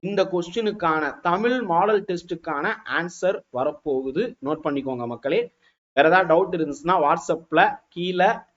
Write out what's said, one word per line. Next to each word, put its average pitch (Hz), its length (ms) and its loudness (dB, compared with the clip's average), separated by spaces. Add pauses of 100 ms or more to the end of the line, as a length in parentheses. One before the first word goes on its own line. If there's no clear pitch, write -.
இந்த 190 320 -2
கொஸ்டினுக்கான, 175 880 -2
தமிழ் 226 420 0
மாடல் 196 420 2
டெஸ்டுக்கான 170 720 -6 (240)
ஆன்சர் 180 420 -2 (120)
வரப்போகுது. 135 800 -4 (100)
நோட் 151 200 -4
பண்ணிக்கோங்க 135 420 -4
மக்களே. 143 460 -2 (400)
வேற 147 160 4
ஏதாவது 175 260 6
டவுட் 180 260 2
இருந்துச்சுன்னா 151 520 0
WhatsApp-ல 170 680 0 (100)
கீழே 180 380 0 (300)